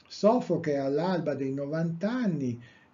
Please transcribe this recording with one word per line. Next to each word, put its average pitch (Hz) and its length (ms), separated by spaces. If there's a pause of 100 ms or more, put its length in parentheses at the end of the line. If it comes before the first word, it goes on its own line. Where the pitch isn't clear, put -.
Sofocle 175 720
all'alba 151 560
dei 135 180
novanta 165 600
anni 151 460 (360)